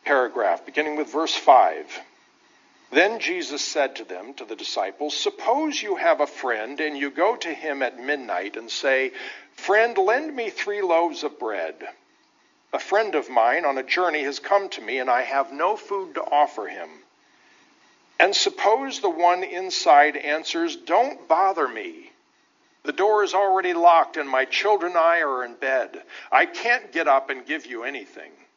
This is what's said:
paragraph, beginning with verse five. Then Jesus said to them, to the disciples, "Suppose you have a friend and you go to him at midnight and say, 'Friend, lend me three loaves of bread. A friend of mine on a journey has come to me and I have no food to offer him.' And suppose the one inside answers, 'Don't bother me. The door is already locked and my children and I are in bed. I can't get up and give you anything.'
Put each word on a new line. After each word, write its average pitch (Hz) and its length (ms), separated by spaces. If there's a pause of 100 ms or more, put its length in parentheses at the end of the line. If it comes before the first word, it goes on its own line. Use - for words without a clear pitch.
paragraph, 117 600
beginning 151 300
with 151 160
verse 156 240
five. 87 500 (1040)
Then 196 300
Jesus 147 440
said 139 340
to 113 60
them, 95 320
to 123 100
the 110 100
disciples, 107 600
"Suppose 269 680
you 196 140
have 160 240
a 147 40
friend 123 540
and 151 180
you 139 140
go 190 240
to 170 180
him 139 300
at 120 200
midnight 107 540
and 113 140
say, 135 400 (420)
'Friend, 226 420
lend 254 400
me 226 140
three 202 320
loaves 170 420
of 147 140
bread. 92 500 (840)
A - 60
friend 208 340
of 143 160
mine 127 360
on 139 120
a 131 60
journey 156 400
has 139 160
come 202 300
to - 120
me 113 160
and 127 140
I 123 100
have 135 300
no 175 260
food 190 380
to 160 80
offer 143 420
him.' 82 380 (1160)
And 175 160
suppose 262 680
the 196 100
one 175 320
inside 160 720
answers, 160 600
'Don't - 520
bother 170 400
me. 101 460 (680)
The 151 120
door 208 300
is 175 120
already 190 380
locked 170 440
and 143 100
my 131 180
children 180 480
and 175 60
I 170 220
are 131 220
in 120 100
bed. 131 480 (300)
I 160 160
can't - 440
get 165 160
up 135 220
and 127 160
give 143 220
you 120 160
anything.' 107 480 (240)